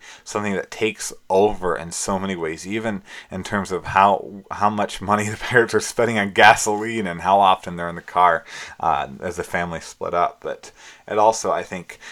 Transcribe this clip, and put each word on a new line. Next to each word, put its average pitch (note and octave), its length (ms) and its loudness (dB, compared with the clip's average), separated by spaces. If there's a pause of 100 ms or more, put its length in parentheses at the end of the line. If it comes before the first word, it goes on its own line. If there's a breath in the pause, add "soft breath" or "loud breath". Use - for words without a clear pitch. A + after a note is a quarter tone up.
(240 loud breath)
something G#2 300 -4
that - 160 -4
takes - 420 -4 (180)
over F#2+ 460 2
in E2+ 160 -10
so G2 280 -4
many F#2+ 160 -4
ways, E2 320 -8
even G#2+ 340 -4 (300 loud breath)
in F#2+ 120 -8
terms F#2+ 280 -4
of F2 140 -6
how, G2 640 2
how G2+ 180 0
much G#2 320 -4
money G#2 280 0
<laughs> - 0 -
the A2 80 -8
parents A#2 360 2
are G#2+ 60 4
spending A2+ 400 0
on G2+ 140 -2
gasoline A2 720 4
and E2+ 140 -6
how F#2+ 180 4
often F#2 360 4
they're F2 140 -6
in E2+ 60 -10
the E2+ 60 -12
car, F2 440 2 (340 loud breath)
uh, D2 280 0 (140)
as F2 160 -8
the E2+ 60 -6
family F2 360 -4
split - 340 -10
up. F2 280 -2
But - 300 -10 (360 loud breath)
it G#2 100 -4
also, G#2+ 340 2
I E2 120 -2
think, - 340 -12 (140)